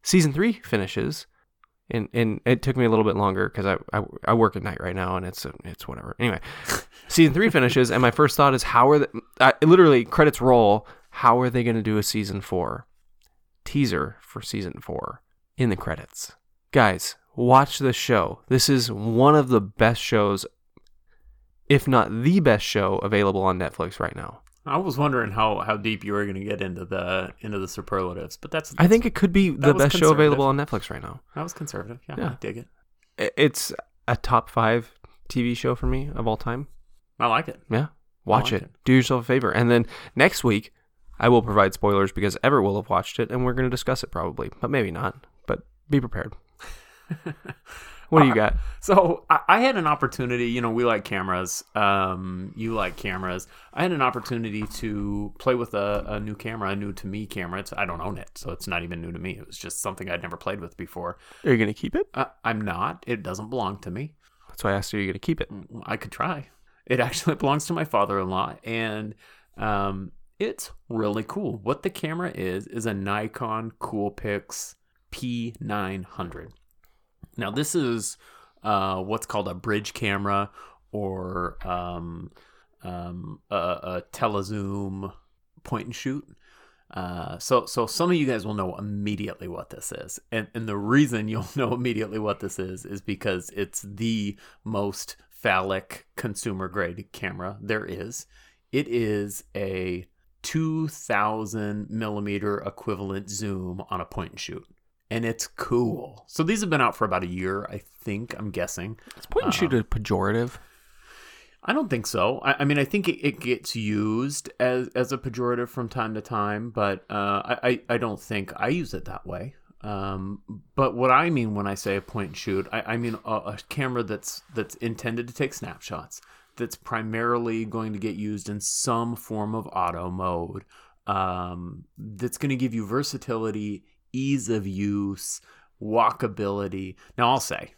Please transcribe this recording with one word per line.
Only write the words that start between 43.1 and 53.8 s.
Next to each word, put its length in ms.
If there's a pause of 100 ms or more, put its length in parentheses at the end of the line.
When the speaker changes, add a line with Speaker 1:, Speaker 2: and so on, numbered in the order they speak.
Speaker 1:
it, 120
and 140
we're 80
gonna 160
discuss 340
it 80
probably, 380 (120)
but 100
maybe 200
not. 360 (180)
But 160 (300)
be 100
prepared. 320 (760)
Speaker 2:
<laughs> 60 (960)
Speaker 1:
What 100
do 80
you 60
Speaker 2:
Uh, 20
Speaker 1:
got? 220 (240)
Speaker 2:
so 500
I, 160
I 140
had 160
an 100
opportunity. 580
You 160
know, 80
we 160
like 200
cameras. 580 (100)
Um, 840
you 200
like 220
cameras. 500 (260)
I 80